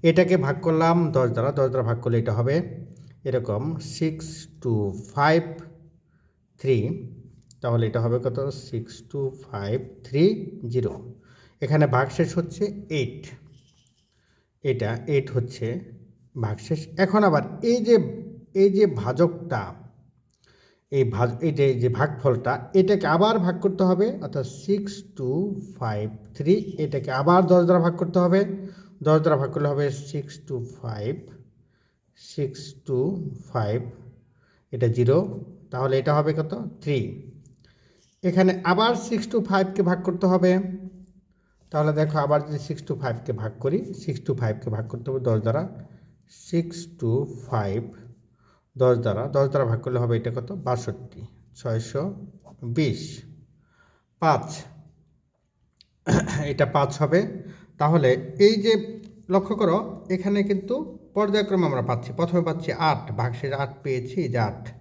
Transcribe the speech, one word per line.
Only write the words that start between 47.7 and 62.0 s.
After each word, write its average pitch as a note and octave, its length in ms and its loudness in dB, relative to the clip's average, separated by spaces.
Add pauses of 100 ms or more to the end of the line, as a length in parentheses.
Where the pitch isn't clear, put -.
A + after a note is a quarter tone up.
দশ B2+ 180 6 (100)
দ্বারা, G#2+ 240 0
দশ C#3 200 2
দ্বারা C#3 220 2
ভাগ A2+ 140 0
করলে B2+ 140 -2
হবে A#2+ 180 2
এটা A#2 200 -2
কত? B2 160 -8
বাষট্টি। B2+ 720 -6 (360)
ছয়শো A#2 440 -4 (600)
বিশ। A#2+ 400 0 (1200)
পাঁচ। D#3 240 2 (1600)
<clears throat> - 460 0
এটা C#3 140 2
পাঁচ C#3 240 0 (120)
হবে। D#3+ 180 2 (580)
তাহলে D3+ 320 4 (280)
এই G#3 160 6 (100)
যে A3+ 80 4 (580)
লক্ষ্য F#3+ 260 2
করো, G3+ 540 0
এখানে G3+ 320 0
কিন্তু G3+ 320 -2 (400)
পর্যায়ক্রমে G3+ 520 2
আমরা C3 160 0
পাচ্ছি। A#2+ 300 -4